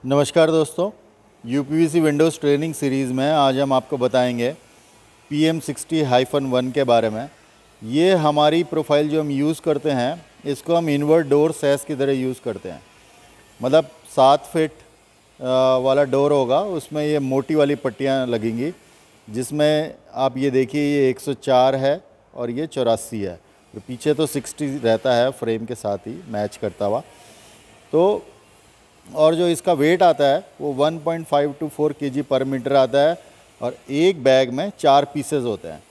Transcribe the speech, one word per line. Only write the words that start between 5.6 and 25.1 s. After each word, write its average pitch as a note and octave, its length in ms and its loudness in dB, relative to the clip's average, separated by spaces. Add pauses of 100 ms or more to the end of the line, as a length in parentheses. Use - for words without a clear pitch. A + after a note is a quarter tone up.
सिक्सटी D#3 420 -6
हाइफन C3 440 0
वन B2+ 240 -2
के C#3 140 0
बारे A#2 260 2
में। A2+ 200 -10 (540)
ये D#3+ 300 2
हमारी D3+ 500 2
प्रोफाइल D3+ 440 0
जो D#3 120 -2
हम D3+ 100 -4
यूज़ D3 300 -2
करते D3+ 300 -2
हैं, C#3 360 -4 (180)
इसको C#3+ 300 -4
हम E3+ 140 0
इनवर्ट D3 380 2
डोर D3 260 2
सैश C#3+ 320 -2
की D3+ 100 -8
तरह C#3 180 -2
यूज़ B2+ 320 -4
करते G2 240 -8
हैं। D#2+ 140 -14 (800)
मतलब, D3 220 4 (320)
सात C#3+ 280 6
फीट, D#3 260 -2 (680)
अ, C3 40 -12 (320)
वाला C3+ 280 2
डोर C#3 280 2
होगा, C3+ 280 2
उसमें D3+ 460 -6
ये D3+ 120 0
मोटी C3+ 360 -2
वाली C#3+ 200 2
पट्टियाँ C3+ 520 -2
लगेंगी, A#2 460 -4 (580)
जिसमें D3+ 640 -2 (200)
आप C3 220 -2
ये C#3 140 0
देखिए, C3 320 0
ये C#3+ 280 2
एक B2 100 -6
सौ C#3+ 120 -6
चार C3 420 2
है C#3 300 -2 (300)
और A#2+ 160 -8
ये C#3 160 -6
चौरासी A2+ 560 -2
है। F2 180 -10 (340)
तो G#2+ 140 -16
पीछे C3 260 -2
तो D#3 120 -2
सिक्सटी C#3 520 -8
रहता A#2 360 0